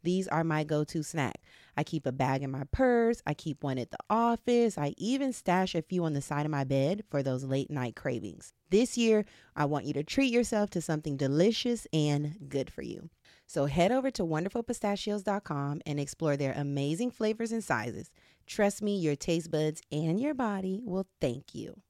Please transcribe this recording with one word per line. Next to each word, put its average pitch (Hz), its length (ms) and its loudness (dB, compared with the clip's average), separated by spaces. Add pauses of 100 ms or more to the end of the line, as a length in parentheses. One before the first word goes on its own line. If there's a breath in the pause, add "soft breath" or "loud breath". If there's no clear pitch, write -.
these 180 240 0
are 165 160 0
my 156 180 0
go-to 151 400 -2
snack. 143 380 -4 (360 loud breath)
I 147 60 0
keep 156 240 -2
a 135 60 0
bag 135 320 0
in 135 80 -4
my 135 180 -4
purse. 240 560 4
I 147 80 0
keep - 300 -6
one 135 120 0
at 123 140 -4
the - 80 -12 (100)
office. 233 720 4
I 147 180 0
even 262 360 0
stash 185 420 0
a 165 80 0
few 180 220 -2
on 160 80 0
the 139 100 -2
side 147 220 -2
of 151 80 0
my 143 100 0
bed 139 480 2
for 139 140 0
those 131 180 0
late 135 300 -2
night 127 240 -4
cravings. 110 560 -6 (180)
This 233 260 4
year, 220 280 4 (320 loud breath)
I 151 80 2
want 143 200 0
you 147 100 -4
to 147 100 -2
treat 269 280 2
yourself 220 380 2
to 180 100 -2
something 156 360 -2
delicious 180 760 2
and 147 560 0
good 135 220 -4
for - 120 -12
you. - 280 -12 (380 soft breath)
So 143 180 0
head 170 240 4
over 262 220 2
to 202 120 -2
wonderful 170 380 -2
pistachios 208 600 -2
dot 208 200 -2
com 143 420 -4
and 147 120 -4
explore 143 380 0
their 139 200 0
amazing 143 540 -2
flavors 220 420 -2
and 226 100 -4
sizes. 113 480 -4 (360 soft breath)
Trust 202 360 0
me, 208 140 0
your 156 200 0
taste 165 340 -2
buds 156 400 0
and 160 300 0
your 285 140 -2
body 202 500 -4
will 190 220 -4 (140)
thank 131 340 -4
you. - 360 -12